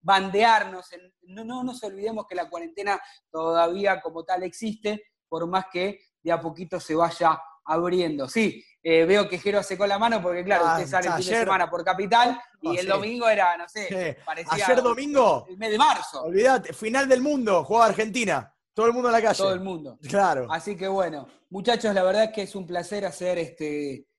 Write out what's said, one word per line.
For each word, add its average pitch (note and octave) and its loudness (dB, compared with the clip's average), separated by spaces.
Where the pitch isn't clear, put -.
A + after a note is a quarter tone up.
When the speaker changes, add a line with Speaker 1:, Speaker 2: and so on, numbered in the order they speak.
Speaker 1:
bandearnos, F#3+ 2
en, F3+ -20
no, A3 -16
no B3 -8
nos B3+ -10
olvidemos G#3 -6
que F3+ -12
la E3+ -6
cuarentena F3+ -6
todavía E3+ 2
como E3 -10
tal F#3 -2
existe, G#3 -8
por E3 -4
más F#3 -2
que F#3+ -4
de E3 -2
a E3 2
poquito E3 -8
se D#3 -4
vaya E3 2
abriendo. E3+ 0
Sí, G#3+ -2
eh, E3 6
veo G3 4
que F3+ -6
Jero G3+ 0
hace F#3+ -6
con G3+ 0
la G3 0
mano A3 0
porque, F3+ -2
claro, F3+ 2
Speaker 2:
Ah, E3 4
Speaker 1:
usted D#3 -4
sale F3+ 0
el F3 0
fin F3+ -2
de F#3 -4
Speaker 2:
ayer. A3+ 2
Speaker 1:
semana F#3 0
por E3+ -6
Capital A3+ 2
y D#4+ -6
Speaker 2:
No, F4 -2
Speaker 1:
el F3+ -2
Speaker 2:
sí. F#3+ -4
Speaker 1:
domingo A3 0
era, F#3 4
no E3+ -12
sé, G#3 -8
Speaker 2:
Sí. F3 -6
Speaker 1:
parecía D#3+ -4
Speaker 2:
Ayer B3+ 4
domingo. A#3+ 2
Speaker 1:
el F#3 -16
mes A3 -4
de G#3+ -2
marzo. B3 2
Speaker 2:
Olvídate, G#3+ 2
final B3+ -2
del B3+ 4
mundo, A#3 2
jugaba A3+ 6
Argentina. G3+ -2
Todo A3 2
el A#3 4
mundo B3 0
a - 2
la A3+ 4
calle. G#3 2
Speaker 1:
Todo G3 2
el F3+ -4
mundo. D#3+ -10
Speaker 2:
Claro. D3+ 2
Speaker 1:
Así E3+ -6
que F#3+ -6
bueno, F3 -2
muchachos, A3 0
la F#3+ 2
verdad G3+ 4
es A3 -8
que A3 -8
es F#3+ -10
un F#3 -10
placer F3 -6
hacer F3+ -4
este D3 -8